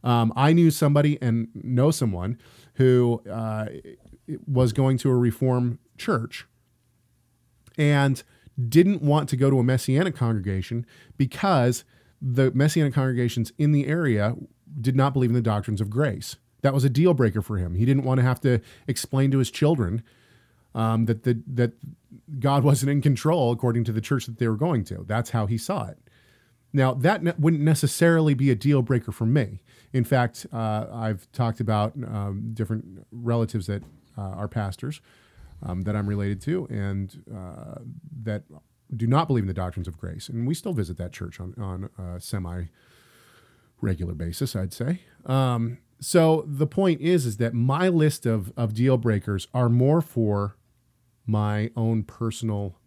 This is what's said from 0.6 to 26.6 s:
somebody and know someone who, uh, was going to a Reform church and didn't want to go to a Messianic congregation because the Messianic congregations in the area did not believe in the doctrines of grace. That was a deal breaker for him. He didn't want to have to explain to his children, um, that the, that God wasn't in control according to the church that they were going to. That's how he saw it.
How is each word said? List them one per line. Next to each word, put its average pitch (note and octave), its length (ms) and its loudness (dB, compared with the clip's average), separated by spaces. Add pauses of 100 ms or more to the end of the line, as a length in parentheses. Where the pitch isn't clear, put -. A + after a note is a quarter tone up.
somebody D3 520 2
and A#2 340 0
know B2+ 340 2
someone G#2+ 480 -2 (380)
who, B2 520 4
uh, A2 400 -6 (800)
was B2+ 280 2
going C3+ 260 2
to C3+ 100 0
a B2+ 60 4
Reform B2 640 0 (180)
church - 480 -4 (1300)
and C#3+ 440 2 (480)
didn't F3 320 6
want D3 280 2
to C3 80 -2
go C#3 120 4
to C3+ 100 4
a A#2+ 40 4
Messianic C3 520 2
congregation G#2+ 680 -2 (320)
because C3 680 2 (380)
the C3 300 2
Messianic D3 420 2
congregations B2 640 0
in D3+ 140 2
the C#3+ 160 2
area A#2+ 480 0 (440)
did B2+ 160 0
not C3+ 180 2
believe B2+ 160 2
in A#2 60 2
the B2 60 2
doctrines G#2 400 -2
of G#2 80 -2
grace. A#2+ 460 -4 (280)
That C#3 100 4
was C3+ 100 2
a C#3 60 4
deal D#3+ 240 4
breaker A2 280 2
for G#2 160 -4
him. F2 180 -2
He G#2+ 100 2
didn't C3+ 180 4
want C3 160 2
to A#2+ 40 4
have B2+ 180 2
to B2 180 2 (280)
explain C3+ 440 0
to C3+ 60 2
his B2+ 140 0
children, A#2 520 0 (680)
um, A2+ 320 2
that A2 180 -2
the, A#2+ 240 0
that A#2+ 260 0 (680)
God C#3 240 2
wasn't C#3 260 4
in C#3+ 120 2
control C#3 500 2
according A#2 340 0
to A#2+ 60 -4
the A2 100 0
church C3 240 -2
that A#2 120 -12
they A#2+ 100 0
were A2 80 0
going B2+ 300 0
to. F#2 200 -10
That's A2 240 -4
how A2+ 160 -2
he A2 120 -2
saw C3+ 300 -6
it. - 100 -16 (760)